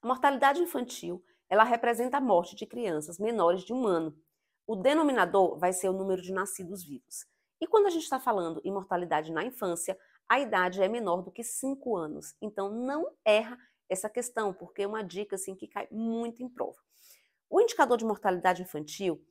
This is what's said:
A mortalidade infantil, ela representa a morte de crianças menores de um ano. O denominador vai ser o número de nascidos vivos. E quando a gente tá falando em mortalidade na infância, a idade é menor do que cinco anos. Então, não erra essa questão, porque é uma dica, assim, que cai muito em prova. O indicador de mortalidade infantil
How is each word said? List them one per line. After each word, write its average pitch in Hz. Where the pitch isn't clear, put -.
A 226
mortalidade 277
infantil, 240
ela 214
representa 240
a 277
morte 202
de 220
crianças 175
menores 190
de 220
um 254
ano. 165
O 220
denominador 220
vai 180
ser 185
o 185
número 190
de 185
nascidos 190
vivos. -
E 320
quando 415
a -
gente 330
tá 262
falando 180
em 190
mortalidade 175
na 160
infância, 185
a 254
idade 190
é 190
menor 196
do 185
que 233
cinco 269
anos. 151
Então, 202
não 269
erra 226
essa 190
questão, 220
porque 175
é 202
uma 214
dica, 185
assim, 190
que -
cai -
muito 226
em 254
prova. -
O 381
indicador 277
de 220
mortalidade 185
infantil 156